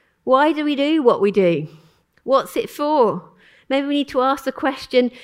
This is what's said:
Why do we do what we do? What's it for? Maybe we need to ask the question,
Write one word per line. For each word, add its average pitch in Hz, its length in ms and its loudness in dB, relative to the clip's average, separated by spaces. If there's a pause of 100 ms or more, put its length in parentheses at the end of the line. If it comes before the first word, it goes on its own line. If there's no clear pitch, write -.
(240)
Why 285 280 4
do 294 120 -4
we 294 100 -2
do 294 280 0
what 226 180 4
we 202 100 2
do? 170 380 0 (560)
What's 254 320 0
it - 140 -4
for? 269 600 -2 (380)
Maybe 277 180 -2
we 285 80 -2
need 285 140 -2
to 254 140 -2
ask 269 220 -2
the 262 80 -4
question, 254 580 -2 (140)